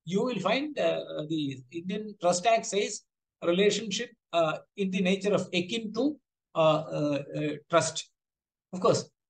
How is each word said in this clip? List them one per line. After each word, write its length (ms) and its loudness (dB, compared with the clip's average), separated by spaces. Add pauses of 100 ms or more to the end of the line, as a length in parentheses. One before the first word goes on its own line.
you 180 0
will 160 -2
find, 400 -2
uh, 220 0 (280)
the 320 -4 (100)
Indian 480 -6
Trust 280 2
Act 180 2
says 360 -2 (440)
relationship, 640 2 (220)
uh, 260 2 (200)
in 120 0
the 120 0
nature 320 2
of 200 0
akin 400 -2
to, 240 0 (380)
uh, 40 2
uh, 640 2 (140)
uh, 120 -2 (200)
trust. 400 0 (640)
Of 80 -8
course, 300 2 (200)